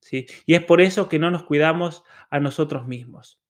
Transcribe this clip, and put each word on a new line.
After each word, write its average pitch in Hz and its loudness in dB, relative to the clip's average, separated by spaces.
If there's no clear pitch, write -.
¿sí? - -10
Y 160 4
es 170 2
por 170 6
eso 185 2
que 160 -2
no 165 0
nos 170 -4
cuidamos 160 0
a 143 -2
nosotros 143 -4
mismos. 127 -16